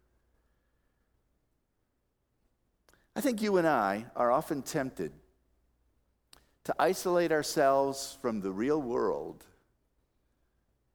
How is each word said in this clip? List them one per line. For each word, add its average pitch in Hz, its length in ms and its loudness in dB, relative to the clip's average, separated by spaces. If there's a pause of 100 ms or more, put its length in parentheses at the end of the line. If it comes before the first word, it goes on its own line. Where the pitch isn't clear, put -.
(3250)
I 220 60 -4
think 220 220 0
you 208 140 4
and 170 100 4
I 110 400 2 (100)
are 120 160 2
often 147 300 0
tempted 120 500 -6 (1600)
to - 100 -2
isolate 175 540 0
ourselves 139 880 0
from 110 220 -4
the 95 100 -4
real 139 300 -2
world 107 600 -4 (1500)